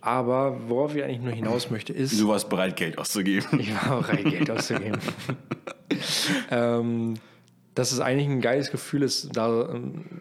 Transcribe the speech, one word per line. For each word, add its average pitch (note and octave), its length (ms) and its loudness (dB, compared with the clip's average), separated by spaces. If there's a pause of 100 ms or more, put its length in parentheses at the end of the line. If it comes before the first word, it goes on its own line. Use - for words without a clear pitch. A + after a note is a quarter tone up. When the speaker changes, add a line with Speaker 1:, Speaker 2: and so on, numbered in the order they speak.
Speaker 1:
aber B2 680 0
worauf C#3 280 2
ich C#3 80 -2
eigentlich C3 160 -4
nur B2 120 -2
hinaus A2+ 380 -2
möchte, A2 220 -6
ist C3 260 0
Speaker 2:
Du G#2+ 100 6
warst G#2 200 2
bereit, F#2 280 2
Geld E2 220 -2
auszugeben. G2 600 2
Speaker 1:
Ich G#2+ 140 -2
war A#2+ 280 0
bereit, - 220 0
Geld D#3 260 2
auszugeben. A2 520 -2
Speaker 2:
<laughs> - 60 -4 (1400)
Speaker 1:
Ähm, A#2 640 2 (600)
dass B2+ 180 0
es B2 80 0
eigentlich C#3 280 2
ein C3+ 120 2
geiles C3 300 2
Gefühl C#3 320 -2
ist, - 340 -2
da, A#2 360 2
ähm, B2 320 -8 (160)